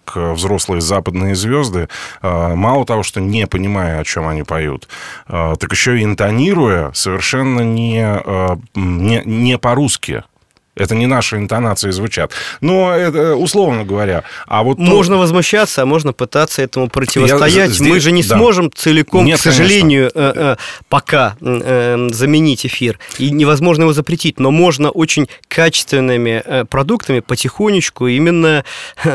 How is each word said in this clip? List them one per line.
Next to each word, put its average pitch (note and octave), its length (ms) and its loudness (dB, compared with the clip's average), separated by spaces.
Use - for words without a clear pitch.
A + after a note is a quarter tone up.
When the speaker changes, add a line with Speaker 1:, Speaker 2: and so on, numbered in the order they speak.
Speaker 1:
э, E2+ 180 -4
взрослые F2+ 480 -2
западные F#2 540 -2
звёзды, G#2+ 520 -2
а, E2+ 320 -2
мало A#2+ 300 2
того, A2 180 -2
что - 180 -6
не G2+ 260 -2
понимая, F#2 520 -2
о D#2 40 -6
чём D#2+ 240 -4
они D#2 160 -4
поют, D2+ 440 -6
а, D#2+ 280 -2
так - 160 -8
ещё B2 220 0
и A2+ 100 0
интонируя G#2+ 920 0
совершенно B2+ 680 -2
не, A2+ 420 -2
а, F#2 540 -2
м, F2+ 300 -2
не, A2+ 180 2
не A#2+ 360 0
по-русски. B2+ 640 -2
Это G2 220 -2
не A#2 100 0
наши B2 300 0
интонации G#2 560 -2
звучат. F#2 400 -4
Но F3+ 320 2
это, E3 420 0
условно D#3 480 0
говоря. G2 400 -2
А A2 160 0
вот C3+ 140 0
то F3 60 -6
Speaker 2:
Можно F#3 340 4
возмущаться, F3+ 640 2
а B2+ 40 2
можно D3 280 0
пытаться D3 480 -2
этому C3 240 -2
Speaker 1:
Я A#2+ 40 -6
Speaker 2:
противостоять. C#3+ 840 2
Speaker 1:
здесь, G#2 180 2
Speaker 2:
Мы F3+ 100 4
же D#3+ 140 2
не F3 100 2
Speaker 1:
да. G#2+ 140 2
Speaker 2:
сможем G3 360 4
целиком, D#3 520 2
Speaker 1:
Нет, D#3 120 4
Speaker 2:
к - 40 0
сожалению, D#3 720 4
Speaker 1:
конечно. C#3 260 0
Speaker 2:
э, C#3+ 140 2
э, - 340 -10
пока, C3+ 540 0
м, B2 220 -2
э, B2 500 0
заменить C#3+ 520 2
эфир. A#2+ 340 -4
И C3+ 120 0
невозможно D3+ 520 2
его D#3+ 80 4
запретить. D3+ 480 -2
Но C3 100 2
можно D3+ 420 2
очень D#3 360 0
качественными, B2+ 920 0
э, B2+ 200 -2
продуктами C#3 560 -2
потихонечку D#3+ 880 -2
именно, D#3 560 2
<laughs> - 80 -8